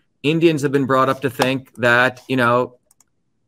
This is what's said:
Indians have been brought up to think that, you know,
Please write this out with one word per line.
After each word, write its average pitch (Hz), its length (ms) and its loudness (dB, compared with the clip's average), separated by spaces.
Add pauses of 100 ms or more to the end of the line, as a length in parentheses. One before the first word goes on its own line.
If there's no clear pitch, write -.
(220)
Indians 156 400 0
have 143 80 -2
been 139 160 -2
brought 131 220 2
up 135 140 -4
to 139 60 -2
think 131 460 -4
that, 123 540 0
you 131 80 -4
know, 123 420 -2 (680)